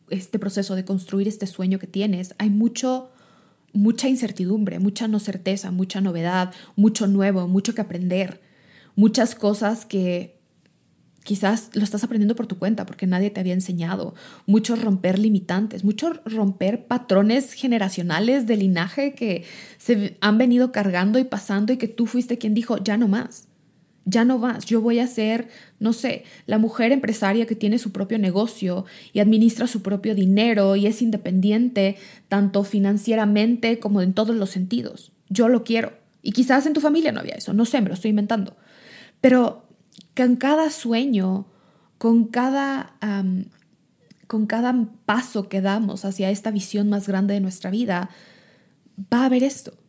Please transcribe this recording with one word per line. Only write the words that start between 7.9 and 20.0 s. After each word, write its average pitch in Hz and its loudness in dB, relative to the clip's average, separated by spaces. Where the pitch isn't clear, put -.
muchas 226 2
cosas 214 -2
que 180 -4
quizás 202 0
lo 208 0
estás 208 -2
aprendiendo 226 0
por 226 -6
tu 185 -8
cuenta 196 -2
porque - -8
nadie 185 0
te 202 -6
había 180 -2
enseñado, 180 -4
mucho 220 4
romper 196 0
limitantes, 208 0
mucho 220 0
romper 214 -2
patrones 240 2
generacionales 214 0
de 226 2
linaje 196 0
que 190 -4
se 202 0